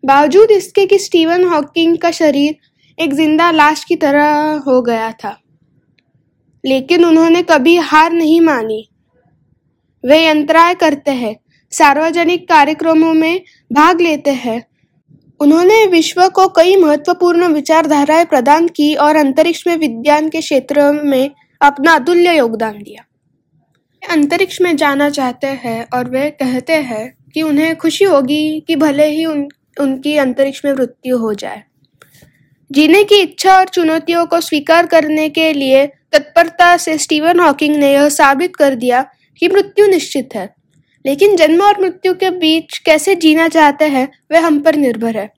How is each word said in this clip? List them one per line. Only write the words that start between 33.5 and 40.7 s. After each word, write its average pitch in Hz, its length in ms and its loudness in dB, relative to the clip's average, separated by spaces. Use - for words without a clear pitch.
और 370 60 4
चुनौतियों 339 600 -2
को 339 140 -2
स्वीकार 330 460 0
करने 311 420 0
के 320 240 -2
लिए 269 340 2
तत्परता 339 880 0
से 311 220 -4
स्टीवन 320 420 -2
हॉकिंग 302 360 0
ने 285 160 2
यह 285 160 2
साबित 294 480 0
कर 277 180 2
दिया 247 320 -2
कि 339 100 -2
मृत्यु 403 380 0
निश्चित 320 480 -2
है, 196 200 -10